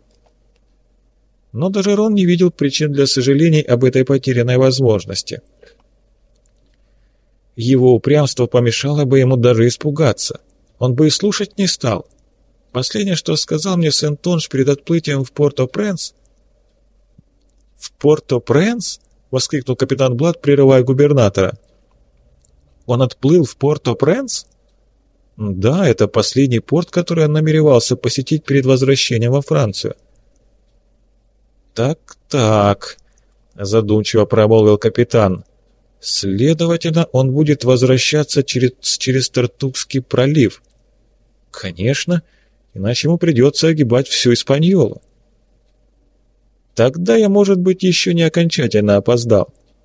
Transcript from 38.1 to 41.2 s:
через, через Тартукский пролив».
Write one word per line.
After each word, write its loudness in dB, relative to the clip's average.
через, -2
через -4
Тартукский -6
пролив». 0